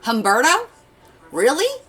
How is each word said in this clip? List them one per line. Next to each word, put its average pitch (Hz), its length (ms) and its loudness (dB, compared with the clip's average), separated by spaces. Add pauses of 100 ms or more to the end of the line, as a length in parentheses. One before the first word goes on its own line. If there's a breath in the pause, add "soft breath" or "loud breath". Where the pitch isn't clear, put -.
Humberto? 233 600 0 (640)
Really? 311 580 -2